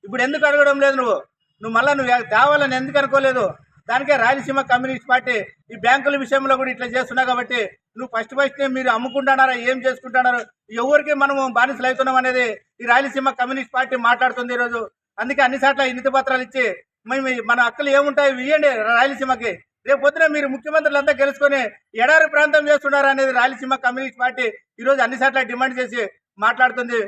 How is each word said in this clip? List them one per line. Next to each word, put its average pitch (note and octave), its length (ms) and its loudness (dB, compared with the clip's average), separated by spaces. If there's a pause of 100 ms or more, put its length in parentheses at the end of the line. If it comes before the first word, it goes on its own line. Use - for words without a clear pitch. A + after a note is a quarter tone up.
ఇప్పుడు A#3+ 240 -6
ఎందుకు D4 200 0
అడగడం C#4+ 380 4
లేదు C4+ 160 2
నువ్వు? G#3 160 0 (440)
నువ్వు A3+ 140 -8
మళ్ళా C4+ 220 2
నువ్వు B3 240 0 (100)
తేవాలని C#4 480 2
ఎందుకు C#4 220 -2
అనుకోలేదు? C4+ 420 0 (440)
దానికే C4+ 340 0
రాయలసీమ C4+ 460 0
కమ్యూనిస్ట్ B3+ 420 -2
పార్టీ B3+ 240 0 (360)
ఈ A3 140 -16
బ్యాంకుల C#4 380 2
విషయంలో C4+ 340 0
కూడా C4 160 -4
ఇట్లా B3+ 200 -8
చేస్తున్నా B3+ 380 -2
కాబట్టి B3 280 -2 (380)
నువ్వు B3+ 160 -12
ఫస్ట్ A3+ 240 -6
ఫస్టే C#4 300 -2 (100)
మీరు C4 160 -2
అమ్ముకుంటున్నారా, C4 600 2 (160)
ఏం C4 160 -2
చేసుకుంటున్నారో, B3 520 0 (440)
ఎవరికి D4 300 2 (100)
మనము C#4 200 0 (140)
బానిసలు B3+ 320 0
అవుతున్నాం C4 320 0
అనేది B3+ 260 -2 (340)
ఈ A#3+ 100 -10
రాయలసీమ C4+ 400 0 (100)
కమ్యూనిస్ట్ C4 360 -6
పార్టీ B3+ 200 -2 (100)
మాట్లాడుతుంది A#3+ 500 0
ఈరోజు. A#3+ 240 -4 (380)
అందుకే B3 280 -4
అన్ని C4 180 -2
చోట్ల C#4 240 2
వినతి B3+ 260 -4
పత్రాలు C4 320 0
ఇచ్చి B3+ 180 -4 (460)
మేము C4 220 -2 (180)
మన A#3+ 160 2
హక్కులు C#4 320 -2
ఏముంటాయో C#4+ 340 2 (120)
ఇవ్వండి D4 260 2 (280)
రాయలసీమకి. B3+ 540 0 (340)
రేపు C#4 180 2
పొద్దున D#4 220 4 (100)
మీరు C#4+ 180 -2
ముఖ్యమంత్రులంతా D4 640 0
గెలుచుకొని C#4 400 2 (420)
ఎడారి D#4 320 4
ప్రాంతం D4+ 360 2
చేస్తున్నారు C#4+ 440 2
అనేది C4+ 240 0
రాయలసీమ C4 460 0
కమ్యూనిస్ట్ B3+ 380 -4
పార్టీ B3+ 240 -2 (340)
ఈరోజు C4 260 0
అన్ని B3 160 -6
చోట్ల C4+ 200 0 (100)
డిమాండ్ B3+ 280 -4
చేసి A#3+ 220 -6 (360)
మాట్లాడుతుంది. A#3+ 680 0